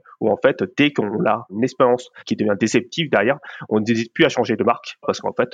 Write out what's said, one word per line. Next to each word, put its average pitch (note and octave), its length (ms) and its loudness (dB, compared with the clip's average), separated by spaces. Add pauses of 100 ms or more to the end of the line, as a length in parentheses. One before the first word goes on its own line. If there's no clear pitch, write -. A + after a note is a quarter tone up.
(220)
où G#2+ 100 2
en G#2 100 0
fait, C3+ 220 2 (140)
dès C#3+ 160 2
qu'on A2+ 320 -2
a A2+ 240 0
une G2+ 120 -6
expérience B2 460 2 (180)
qui G#2+ 120 -4
devient G#2 200 0
déceptive A2+ 540 0
derrière, A#2 260 2 (300)
on G#2+ 140 0
n'hésite A2+ 320 -2
plus D#3+ 100 2
à C#3+ 60 6
changer A#2 260 -2
de G#2 80 0
marque - 320 -2 (100)
parce - 140 -2
qu'en G2+ 140 -6
fait, A#2 200 -2